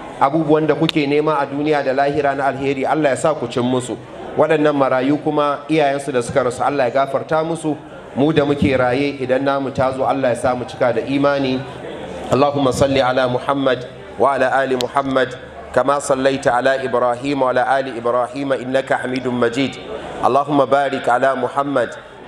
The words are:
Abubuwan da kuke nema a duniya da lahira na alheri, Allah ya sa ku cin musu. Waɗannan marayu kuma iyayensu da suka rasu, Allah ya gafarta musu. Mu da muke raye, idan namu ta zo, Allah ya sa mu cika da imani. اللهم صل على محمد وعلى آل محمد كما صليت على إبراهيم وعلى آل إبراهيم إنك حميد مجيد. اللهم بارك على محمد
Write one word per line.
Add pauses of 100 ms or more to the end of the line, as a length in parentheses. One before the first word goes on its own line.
(200)
Abubuwan
da
kuke
nema
a
duniya
da
lahira
na
alheri,
Allah
ya
sa
ku
cin
musu. (400)
Waɗannan
marayu
kuma (100)
iyayensu
da
suka
rasu,
Allah
ya (160)
gafarta
musu. (400)
Mu
da
muke
raye,
idan
namu
ta
zo,
Allah
ya
sa
mu
cika
da
imani. (760)
اللهم
صل
على
محمد (360)
وعلى
آل
محمد (460)
كما
صليت
على
إبراهيم
وعلى (180)
آل (120)
إبراهيم
إنك
حميد
مجيد. (480)
اللهم
بارك
على
محمد (380)